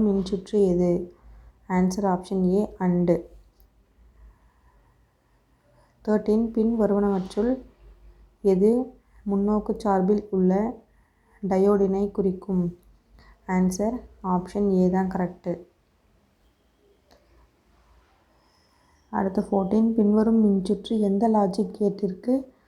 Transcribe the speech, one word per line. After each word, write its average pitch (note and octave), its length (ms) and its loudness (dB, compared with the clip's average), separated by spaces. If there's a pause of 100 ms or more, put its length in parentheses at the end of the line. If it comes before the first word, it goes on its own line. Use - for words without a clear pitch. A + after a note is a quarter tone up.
மின்சுற்று G3 540 -2 (140)
எது? F3 160 2 (880)
ஆன்சர் F#3 360 0
ஆப்ஷன் F#3 320 -2 (140)
ஏ, G#3 40 2 (220)
and. F3 260 2 (3000)
தேர்ட்டீன், G#3+ 500 0
பின் A3+ 260 0
வருவனவற்றுள் G3+ 720 0 (920)
எது G3 280 4 (600)
முன்னோக்கு G#3 420 -2 (100)
சார்பில் G3+ 400 2 (140)
உள்ள F#3 240 2 (800)
டயோடினை G3 640 2 (120)
குறிக்கும்? F#3 480 -2 (920)
ஆன்சர் F#3 400 0 (400)
ஆப்ஷன் G3 440 -2
ஏ F3+ 160 4
தான் F#3 180 -2
கரெக்ட். F3+ 380 -6 (3500)
அடுத்து G3 360 -2
ஃபோர்டீன், G#3 520 2
பின்வரும் A3 460 4
மின்சுற்று G3 480 0 (160)
எந்த G3+ 140 2 (140)
லாஜிக் G3 400 -2
கேட்டிற்கு G3 560 -2 (340)